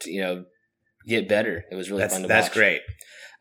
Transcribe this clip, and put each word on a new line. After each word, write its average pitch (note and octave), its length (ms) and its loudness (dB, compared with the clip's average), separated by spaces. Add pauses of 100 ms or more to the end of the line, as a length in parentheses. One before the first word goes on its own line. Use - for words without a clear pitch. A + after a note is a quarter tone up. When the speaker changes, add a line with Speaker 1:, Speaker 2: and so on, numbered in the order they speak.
Speaker 1:
to, - 80 -12
you F#2+ 100 -4
know, F2+ 240 -4 (640)
get G#2+ 200 0
better. G#2 400 0
It F2+ 60 -12
was F#2 160 -8
really G2 120 -2
Speaker 2:
That's, G#2 120 0
Speaker 1:
fun F#2 80 -4
to F#2 60 -4
Speaker 2:
that's A2 180 6
Speaker 1:
watch. - 80 -8
Speaker 2:
great. G2 260 4 (600)